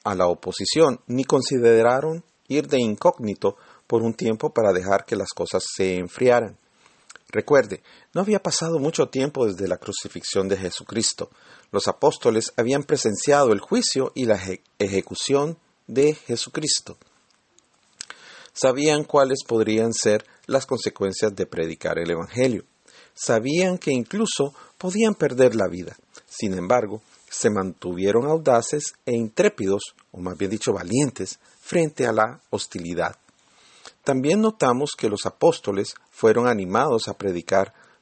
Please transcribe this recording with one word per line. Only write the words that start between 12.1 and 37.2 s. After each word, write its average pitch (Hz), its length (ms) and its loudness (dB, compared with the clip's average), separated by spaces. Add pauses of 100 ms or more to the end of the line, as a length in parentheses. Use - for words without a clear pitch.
habían 131 280 0
presenciado 135 680 2
el 101 80 2
juicio - 560 -2
y 127 100 -4
la 107 100 4
eje-, 92 280 -8 (160)
ejecución 131 760 -2 (300)
de 143 280 2
Jesucristo. - 840 -6 (1600)
Sabían 147 500 2
cuáles 135 440 2
podrían 110 460 2
ser 107 320 2 (220)
las 131 180 2
consecuencias 101 680 -2
de 92 100 -2
predicar 82 540 -4
el 85 100 -2
Evangelio. 107 560 -2 (480)
Sabían 156 640 0
que 156 140 -4
incluso 143 640 -2 (240)
podían 208 360 0
perder 127 420 4
la 98 120 0
vida. 87 280 -10 (320)
Sin 95 300 -4
embargo, 107 440 -2 (280)
se - 220 0
mantuvieron 95 760 -2
audaces 147 680 0 (100)
e 123 100 -2
intrépidos, 110 800 -2 (160)
o 92 80 -18
más 90 180 -8
bien 95 140 -4
dicho, 110 220 -2
valientes, 98 680 -4 (220)
frente 156 460 -2
a 117 40 0
la 110 380 -2
hostilidad. 85 680 -6 (840)
También 143 380 2
notamos 151 560 0
que 117 120 -2
los 101 160 -4
apóstoles 104 680 0 (160)
fueron 113 380 2
animados 113 600 0
a 95 60 -8
predicar 95 600 -2 (280)